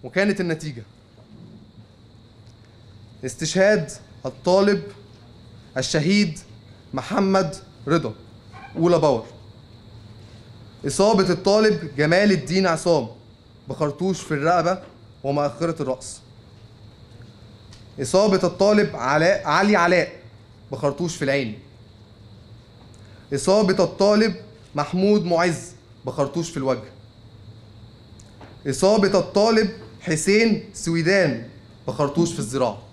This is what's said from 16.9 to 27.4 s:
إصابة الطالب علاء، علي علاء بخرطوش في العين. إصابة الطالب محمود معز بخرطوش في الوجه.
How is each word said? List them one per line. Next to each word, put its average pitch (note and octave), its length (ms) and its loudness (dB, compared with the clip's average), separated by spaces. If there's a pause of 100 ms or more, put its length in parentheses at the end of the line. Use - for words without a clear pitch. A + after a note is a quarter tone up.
إصابة F#3 420 2
الطالب F#3+ 520 2
علاء، D3+ 500 0
علي G3 300 4
علاء F3 360 2 (600)
بخرطوش D3+ 440 -4
في - 80 -6
العين. C3+ 340 -2 (1800)
إصابة F#3 500 2
الطالب G#3 500 2 (400)
محمود F#3 500 0
معز E3+ 480 -2 (340)
بخرطوش C#3+ 440 -4
في - 60 -12
الوجه. C3 360 -4 (1700)